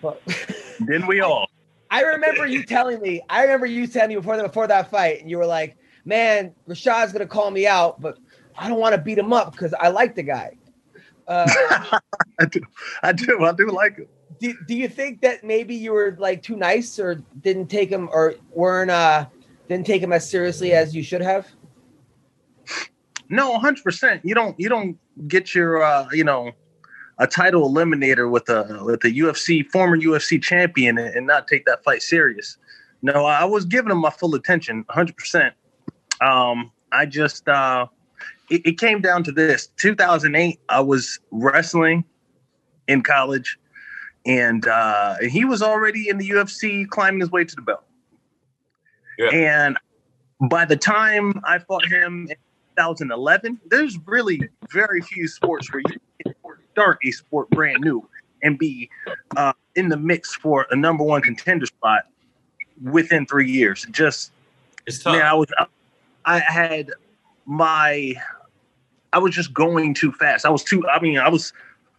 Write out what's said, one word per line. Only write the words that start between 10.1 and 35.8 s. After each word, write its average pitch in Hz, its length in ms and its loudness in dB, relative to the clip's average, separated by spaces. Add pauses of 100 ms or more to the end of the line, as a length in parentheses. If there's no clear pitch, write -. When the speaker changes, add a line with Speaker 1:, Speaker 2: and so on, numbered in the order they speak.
Speaker 1:
the 175 80 -6
guy." 135 340 -6 (680)
Uh, 175 200 2
Speaker 2:
<laughs> - 520 2 (400)
I 165 60 6
do. - 160 -6 (400)
I 175 120 2
do. 220 320 0
I 170 80 4
do 196 160 0
like 202 280 0
him. 156 100 -18 (320)
Speaker 1:
Do, 240 140 -6 (140)
do 233 80 -4
you 247 140 -4
think 269 320 -8
that 247 220 0
maybe 220 320 -4
you 220 180 -6
were, 202 260 0
like, 190 220 -2
too 226 160 -10
nice 202 420 0
or 175 240 -6 (160)
didn't 185 280 -2
take 196 220 -2
him 185 220 -6
or 160 240 2 (160)
weren't, 185 400 0
uh, 156 360 4 (420)
didn't 180 160 -4
take 196 160 0
him 180 100 -2
as 165 180 0
seriously 175 440 0
as 160 200 4
you 160 100 -6
should 180 180 -6
have? 190 260 -2 (1800)
Speaker 2:
No, 247 260 -2
a 226 40 -4
hundred 277 240 -2
percent. 185 420 -2
You 202 100 -4
don't, 220 240 -2
you 185 80 -4
don't 214 300 -4 (300)
get 185 280 -2
your, 165 260 2
uh, 143 300 2
you 156 120 0
know, 127 280 0 (680)
a 127 80 4
title 175 440 2
eliminator 139 580 2
with 120 200 0
a, 107 340 -2
with 117 220 0
a 117 80 4
U 156 160 2
F 143 80 -4
C, 165 260 0
former 180 320 2
U 160 200 2
F 147 80 -2
C 160 160 0
champion 170 580 2
and, 113 180 -6
and 127 120 -2
not 143 200 2
take 139 180 -2
that 120 180 0
fight 123 180 0
serious. 135 560 0 (440)
No, 143 240 2
I 147 200 2
was 208 200 0
giving 220 260 0
him 180 80 2
my 156 100 2
full 160 260 -2
attention, 127 540 -2
a - 40 -12
hundred 170 220 0
percent. 143 380 0 (680)